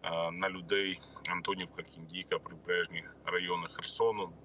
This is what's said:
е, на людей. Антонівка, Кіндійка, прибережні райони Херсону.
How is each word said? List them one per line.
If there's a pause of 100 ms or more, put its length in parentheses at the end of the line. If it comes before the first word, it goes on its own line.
е,
на
людей. (280)
Антонівка,
Кіндійка,
прибережні (220)
райони
Херсону. (120)